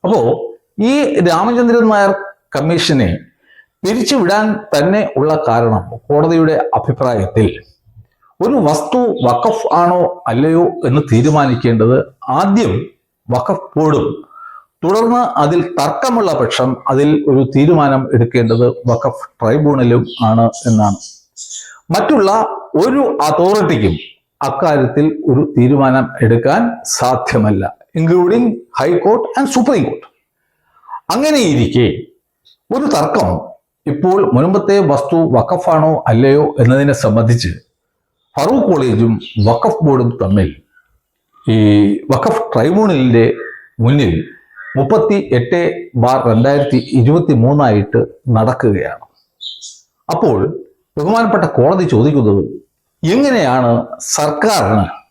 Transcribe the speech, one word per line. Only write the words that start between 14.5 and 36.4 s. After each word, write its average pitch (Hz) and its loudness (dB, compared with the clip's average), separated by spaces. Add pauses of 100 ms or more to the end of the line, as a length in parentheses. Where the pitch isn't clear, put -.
തുടർന്ന് 233 0 (200)
അതിൽ 165 0 (180)
തർക്കമുള്ള 208 -2 (100)
പക്ഷം 127 -2 (220)
അതിൽ 143 2 (220)
ഒരു 135 4 (120)
തീരുമാനം 139 2 (120)
എടുക്കേണ്ടത് 117 2 (240)
വഖഫ് - -4 (140)
ട്രൈബ്യൂണലും 123 2 (240)
ആണ് 117 2 (240)
എന്നാണ്. 104 2 (960)
മറ്റുള്ള 202 2 (520)
ഒരു 269 0 (260)
അതോറിറ്റിക്കും 156 0 (520)
അക്കാര്യത്തിൽ 143 0 (240)
ഒരു 135 2 (140)
തീരുമാനം 131 2 (200)
എടുക്കാൻ 117 2 (380)
സാധ്യമല്ല, 113 0 (360)
including 180 2 (340)
High 165 0
Court 226 2 (160)
and 269 -2
Supreme 233 0
Court. - -10 (1080)
അങ്ങനെയിരിക്കെ 190 2 (880)
ഒരു 277 -2
തർക്കം 151 0 (600)
ഇപ്പോൾ 185 0 (160)
മുൻപത്തെ 185 0 (140)
വസ്തു 143 -2 (180)
വഖഫാണോ 160 0 (200)
അല്ലയോ 135 4 (180)